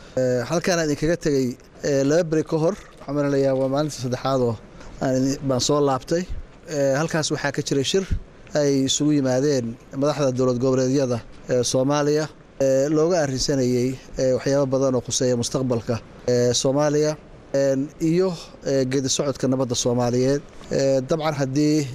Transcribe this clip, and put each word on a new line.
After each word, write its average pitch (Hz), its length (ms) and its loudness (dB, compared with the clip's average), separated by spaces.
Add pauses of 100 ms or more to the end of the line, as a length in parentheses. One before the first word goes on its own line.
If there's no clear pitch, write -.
(180)
Eh, 127 280 0
halkaan 170 340 0
aan 160 100 0
idinkaga 156 280 0
tegay, 139 300 0 (360)
eh, 139 220 2
laba 156 180 2
beri 156 200 0
ka 165 140 -4
hor, 160 160 0
waxaan - 420 -12
maleynayaa 139 420 0
waa 135 120 0
maalinta 143 320 -2
saddexaad 131 400 -2
oo 117 140 0 (460)
aan 135 140 0
idin, 135 220 0 (100)
baan 127 140 0
soo 147 200 2
laabtay. 143 420 0 (460)
Eh, 139 280 0
halkaas 160 340 -2
waxaa 143 200 -2
ka 147 100 -4
jiray 139 220 0
shir 190 220 0 (480)
ay 143 320 2
isugu 147 320 0
yimaadeen 131 560 0 (240)
madaxda 143 340 0
dowlad 127 300 0
goboleedyada 131 560 2 (320)
ee 123 140 2
Soomaaliya, 147 640 2 (340)
eh, 135 300 4
looga 160 340 2
arrinsanayay, 127 680 0 (280)
eh, 131 180 2
waxyaabo 139 340 2
badan 131 260 2
oo 120 60 0
khuseeya 127 340 0
mustaqbalka, 120 600 -2 (320)
eh, 123 260 2
Soomaaliya, 147 640 0 (360)
en, 139 360 0 (120)
iyo, 170 280 2 (360)
eh, 135 200 2
geedi 131 240 0
socodka 139 380 -2
nabadda 131 280 0
Soomaaliyeed. 123 680 0 (300)
Eh, 135 300 2
dabcan 156 320 -2
haddii 143 420 2 (200)